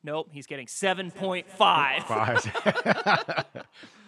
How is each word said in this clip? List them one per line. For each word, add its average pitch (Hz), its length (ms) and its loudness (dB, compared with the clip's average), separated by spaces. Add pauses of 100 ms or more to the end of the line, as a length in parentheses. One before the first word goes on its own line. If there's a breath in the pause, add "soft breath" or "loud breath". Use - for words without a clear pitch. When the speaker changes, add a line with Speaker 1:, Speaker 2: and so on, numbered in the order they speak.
Speaker 1:
Nope, 151 280 -6
he's 143 160 -16
getting 135 200 -12
seven 185 440 -2
point 185 400 -4
five. 156 540 4
Speaker 2:
Five. 147 1500 0
<laughs> - 40 -20 (540 loud breath)